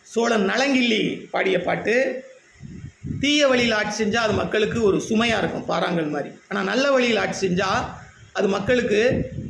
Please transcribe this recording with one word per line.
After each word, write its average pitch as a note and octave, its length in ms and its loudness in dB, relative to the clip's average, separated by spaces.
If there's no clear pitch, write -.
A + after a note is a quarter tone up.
சோழன் A3+ 440 0
நலங்கிள்ளி A#3 840 0
பாடிய F3+ 300 0
பாட்டு. F#3+ 640 0
தீய D4 280 4
வழியில் A#3+ 240 4
ஆட்சி G#3+ 320 -2
செஞ்சா G3+ 120 0
அது A3 180 0
மக்களுக்கு G#3+ 480 0
ஒரு G3 280 2
சுமையா A3+ 280 2
இருக்கும், E3 300 -4
பாறாங்கல் E3+ 420 -2
மாதிரி. D3 200 -6
ஆனா G3 140 -4
நல்ல B3+ 280 0
வழியில் A#3+ 260 2
ஆட்சி F#3+ 300 -2
செஞ்சா F#3+ 380 0
அது G3 140 0
மக்களுக்கு G#3+ 840 0